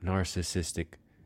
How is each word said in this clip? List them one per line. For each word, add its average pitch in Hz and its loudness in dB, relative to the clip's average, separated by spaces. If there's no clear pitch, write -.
narcissistic, 90 0